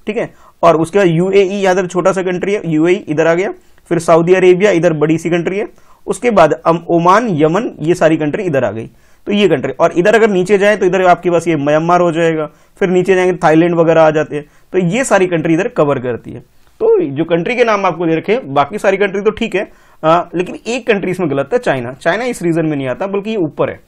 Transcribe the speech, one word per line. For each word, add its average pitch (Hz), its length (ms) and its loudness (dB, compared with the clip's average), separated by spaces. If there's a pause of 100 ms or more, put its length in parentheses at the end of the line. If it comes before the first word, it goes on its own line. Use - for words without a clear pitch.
ठीक 214 100 -6
है, 196 160 -6 (300)
और 165 140 4
उसके 160 220 0
बाद 196 100 4
यूएई 190 540 2
इधर 190 240 0
छोटा 180 260 0
सा 190 100 -4
कंट्री 185 320 -4
है, 208 120 -4
यूएई 165 280 0 (140)
इधर 156 180 0
आ 165 80 2
गया, 190 180 -2 (380)
फिर 170 80 0
सऊदी 170 360 2
अरेबिया 185 360 4
इधर 170 220 2
बड़ी 156 260 -2
सी 165 120 -6
कंट्री 175 280 -4
है, 226 100 -6 (380)
उसके 240 240 -4
बाद 175 220 4
अम-, 165 360 0
ओमान, 180 420 2
यमन, 165 400 0 (100)
ये 160 140 0
सारी 165 220 2
कंट्री 151 280 -4
इधर 135 200 0
आ 107 60 -2
गई। 110 160 -10 (400)
तो 202 60 -4
ये 202 160 2
कंट्री, 135 240 -2
और - 200 0
इधर 180 220 2
अगर 220 160 4
नीचे 185 280 2
जाए 208 180 2
तो 190 100 -2
इधर 185 200 2
आपके 175 240 2
पास 170 180 0
ये 160 80 0
म्यांमार 156 440 2
हो 175 120 2
जाएगा, 160 340 -2 (340)
फिर 196 80 0
नीचे 185 260 2
जाएंगे 180 300 0
थाईलैंड 165 300 4
वगैरह 165 280 4
आ 156 80 6
जाते 151 260 -2
हैं, 143 80 -10 (280)
तो 185 60 -2
ये 190 260 0
सारी 196 220 2
कंट्री 165 280 0
इधर 190 140 0
कवर 143 300 0
करती 120 320 -8
है। 120 100 -16 (400)
तो 440 200 2
जो 143 240 -4
कंट्री 175 320 -2
के 240 80 2
नाम 202 220 0
आपको 170 200 -2
दे 160 100 0
रखे 160 160 -4
हैं, 226 220 -4
बाकी 143 240 -2
सारी 196 180 0
कंट्री 196 240 -2
तो 208 100 0
ठीक 214 240 -4
है, 185 160 -4 (340)
आ, 165 180 4 (120)
लेकिन 175 320 -6
एक 226 200 -6
कंट्री 196 240 -2
इसमें 180 200 -4
गलत 139 220 -4
है, 240 60 0
चाइना। 135 340 -4
चाइना 180 320 -4
इस 240 180 -6
रीजन 165 240 0
में 151 100 -2
नहीं 135 120 -4
आता, 123 180 -6
बल्कि 202 240 -6
ये 220 60 -4
ऊपर 147 340 -4
है 92 180 -14